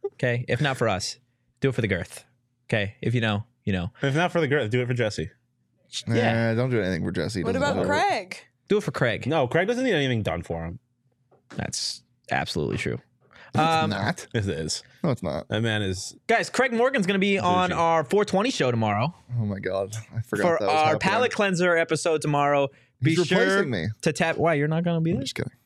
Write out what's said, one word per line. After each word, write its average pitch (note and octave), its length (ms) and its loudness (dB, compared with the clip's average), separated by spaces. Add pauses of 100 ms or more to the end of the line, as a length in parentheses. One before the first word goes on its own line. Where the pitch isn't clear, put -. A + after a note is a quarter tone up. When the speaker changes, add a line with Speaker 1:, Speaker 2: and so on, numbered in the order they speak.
(140)
Speaker 1:
Okay? B2 340 -2
If - 140 0
not C3+ 160 0
for A#2+ 120 0
us, F#2 280 -4 (440)
do C3+ 80 2
it B2 60 -4
for B2 60 -2
the A#2 60 0
girth. F#2 380 -4 (420)
Okay? G#2 340 -2
If A#2+ 140 0
you A#2+ 60 2
know, G#2 240 0 (180)
you G#2 100 0
know. F2+ 180 -2 (100)
Speaker 2:
If C#3 140 0
not F3 160 2
for E3+ 100 0
the D3+ 60 0
girth, B2+ 220 0
do B2 120 0
it A#2+ 60 -2
for B2+ 60 -2
Jesse. A2 360 -2 (800)
Speaker 3:
Nah, A#2 80 0
Speaker 1:
Yeah. A2+ 400 2
Speaker 3:
don't B2+ 140 0
do A#2+ 120 2
anything F#2 240 0
for F#2+ 60 -4
Jesse. F#2 280 -4
He E2 40 -2
Speaker 4:
What - 100 -2
Speaker 3:
doesn't - 160 0
Speaker 4:
about - 120 -2
Speaker 3:
deserve - 160 0
it. F4+ 120 2
Speaker 4:
Craig? G#3 280 -4 (320)
Speaker 1:
Do G3+ 80 4
it G3+ 60 0
for D3+ 80 -4
Craig. A2 360 0
Speaker 2:
No, C#3+ 200 2
Craig E3+ 200 0
doesn't A#3+ 160 0
need B3 100 2
anything C3 300 0
done E2+ 200 -2
for E2 220 -6
him. E2+ 140 -10 (760)
Speaker 1:
That's - 480 -6 (280)
absolutely C#2 460 -4
true. - 220 -4 (560)
Speaker 3:
No, D3+ 80 2
it's D#3+ 200 2
Speaker 1:
Um, D#3 80 -2
Speaker 3:
not. G2+ 420 -4
Speaker 2:
It G#2 140 -2
is. D#2 340 -4 (220)
Speaker 3:
No, D#3+ 80 0
it's A#2+ 100 -4
not. D#2 280 -6
Speaker 2:
That G#2+ 120 -2
man G#2+ 220 0
is F#2 320 -6 (120)
Speaker 1:
Guys, G#3+ 220 2
Craig B3 240 0
Morgan's A#3+ 320 2
gonna G3 140 0
be G3 180 2
on F3+ 320 2
Speaker 2:
Bougie. F3+ 100 -2
Speaker 1:
our E3 240 4
four G3+ 220 2
twenty G3+ 240 0
show C3+ 220 0
tomorrow. A2+ 420 0 (260)
Speaker 3:
Oh G#2+ 60 0
my G2+ 140 -4
God. G2 360 -4 (200)
I A2+ 60 -4
forgot - 220 -2
Speaker 1:
For E3+ 160 4
Speaker 3:
that G#2 60 -2
was - 100 2
Speaker 1:
our D#3 100 4
Speaker 3:
happening. D#3 160 4
Speaker 1:
palate A3+ 320 2
cleanser F3+ 440 2
episode D#3+ 440 0
tomorrow. C#3+ 480 2 (340)
Be D#3 120 4
Speaker 3:
He's E3+ 120 2
Speaker 1:
sure F3+ 120 4
Speaker 3:
replacing G3 300 2
me. F2+ 180 -2 (140)
Speaker 1:
to D#3+ 120 0
tap. E3 240 0
Why? E3 180 2
You're C#3+ 140 0
not D#3+ 140 0
gonna E3+ 180 0
be E3 100 0
Speaker 3:
I'm G3 60 0
Speaker 1:
there? C#4 60 -4
Speaker 3:
just C4 120 -8
kidding. - 160 -6 (140)